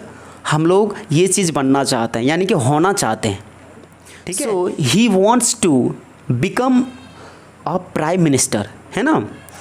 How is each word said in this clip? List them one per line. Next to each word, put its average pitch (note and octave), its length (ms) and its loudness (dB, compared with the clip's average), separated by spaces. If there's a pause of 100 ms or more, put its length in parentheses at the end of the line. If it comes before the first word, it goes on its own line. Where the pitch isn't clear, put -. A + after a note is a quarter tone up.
(520)
हम D3+ 140 2
लोग G3 300 2 (160)
ये E3+ 160 2
चीज़ F#3 240 0
बनना C3+ 320 0
चाहते A#2 360 -2
हैं", A#2 60 -2
यानी E3 200 0
कि G3+ 80 0
होना D3+ 400 2
चाहते A2+ 340 -2
हैं, G2 160 -6 (840)
ठीक F#3 140 -6
है? C#4 60 -4
So, F#3+ 220 -2
he E3 400 2
wants G#3 460 2
to C3+ 360 2 (400)
become B3 520 0 (840)
a E3+ 120 -2 (180)
prime E3 220 0
minister, C3 440 0 (320)
है F#3+ 80 -2
ना? C4+ 240 0 (340)